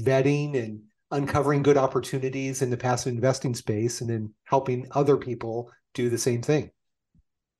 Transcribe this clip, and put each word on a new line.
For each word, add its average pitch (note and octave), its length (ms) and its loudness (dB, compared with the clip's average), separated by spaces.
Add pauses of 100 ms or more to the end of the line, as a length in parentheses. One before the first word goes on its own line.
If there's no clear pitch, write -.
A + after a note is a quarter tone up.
vetting C#3 560 2
and A2 240 -4 (300)
uncovering C#3+ 520 2
good C#3+ 140 6
opportunities C3+ 840 -2
in B2 80 0
the B2 60 -2
passive B2 360 0
investing B2+ 420 0
space A#2 460 -4
and A#2 80 -6
then A2 240 -4 (120)
helping B2+ 480 0
other C#3 260 4
people A#2+ 520 -8 (220)
do A#2+ 160 -2
the A#2 100 0
same A#2+ 220 0
thing. C3 300 0 (880)